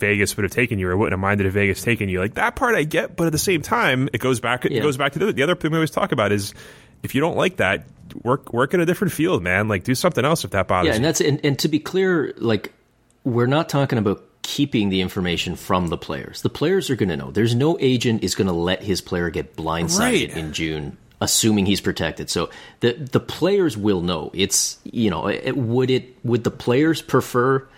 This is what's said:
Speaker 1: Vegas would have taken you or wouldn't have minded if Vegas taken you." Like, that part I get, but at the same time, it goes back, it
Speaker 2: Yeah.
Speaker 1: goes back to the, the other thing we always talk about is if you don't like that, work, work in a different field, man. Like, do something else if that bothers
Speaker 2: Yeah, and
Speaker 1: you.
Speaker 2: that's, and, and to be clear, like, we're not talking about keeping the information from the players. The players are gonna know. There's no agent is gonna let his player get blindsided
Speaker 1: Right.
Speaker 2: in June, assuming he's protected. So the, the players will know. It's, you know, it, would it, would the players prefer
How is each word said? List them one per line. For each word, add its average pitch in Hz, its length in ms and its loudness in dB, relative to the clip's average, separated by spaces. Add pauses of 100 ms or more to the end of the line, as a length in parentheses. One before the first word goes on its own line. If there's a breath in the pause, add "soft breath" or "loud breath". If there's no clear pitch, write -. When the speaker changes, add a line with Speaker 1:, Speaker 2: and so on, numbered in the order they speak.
Speaker 1:
Vegas 101 360 0
would 107 60 -2
have 95 80 0
taken 120 300 0
you 92 80 -2
or 90 80 0
wouldn't 101 160 2
have 95 80 -2
minded 98 260 2
if 95 60 0
Vegas 101 300 0
taken 110 260 0
you." 90 100 -2
Like, 104 160 -2
that 233 220 -2
part 240 180 0
I 175 80 2
get, 160 320 -4
but 170 120 0
at 160 60 0
the 160 60 0
same 170 240 0
time, 143 500 2
it 117 60 0
goes 127 220 0
back, 123 240 -2
it - 80 0
Speaker 2:
Yeah. 113 100 0
Speaker 1:
goes 147 140 0
back 139 160 0
to 165 80 -4
the, 202 120 0
the 123 120 0
other 175 100 2
thing 165 160 -2
we 160 60 0
always 160 160 0
talk - 180 -2
about 104 220 2
is 101 200 -2 (520 loud breath)
if - 100 -6
you 131 60 2
don't 160 160 0
like 175 220 0
that, 92 280 0 (380)
work, 131 280 -2
work 123 220 0
in 180 60 4
a 165 60 2
different 175 260 0
field, 156 300 0
man. 92 260 2
Like, 101 160 0
do 127 100 2
something - 300 0
else 156 200 2
if 101 60 -8
that 95 160 2
bothers 92 220 2
Speaker 2:
Yeah, 127 60 2
and 110 80 2
Speaker 1:
you. 139 40 2
Speaker 2:
that's, 160 140 2
and, 151 240 2
and 143 160 2
to 175 80 2
be 151 100 2
clear, 180 600 0
like, 113 340 0 (500)
we're 120 240 2
not 151 220 2
talking 139 300 0
about 101 260 0 (180)
keeping 127 460 0
the 95 140 2
information 90 520 -2
from 90 340 0
the 82 100 -4
players. - 440 -10
The 123 80 0
players 170 400 0
are 127 60 -2
gonna 95 200 0
know. 67 140 -8
There's 113 240 2
no 143 260 2
agent 120 440 2
is 92 100 -2
gonna 98 180 0
let 87 300 0
his 95 180 -2
player 87 300 -4
get 78 260 -8
blindsided 82 440 -2
Speaker 1:
Right. 214 360 0
Speaker 2:
in 80 160 -6
June, 78 440 -4 (240)
assuming 107 460 2
he's 98 140 2
protected. - 500 -4
So 85 200 -2 (280 loud breath)
the, 117 140 2
the 131 260 -2
players 180 580 0
will 101 260 2
know. 85 320 -2
It's, - 500 -2
you 110 260 0
know, 80 180 -2
it, - 280 -4
would 123 340 0
it, 127 240 -2 (100)
would 117 200 0
the 113 80 -2
players 147 500 0
prefer 131 640 2 (120)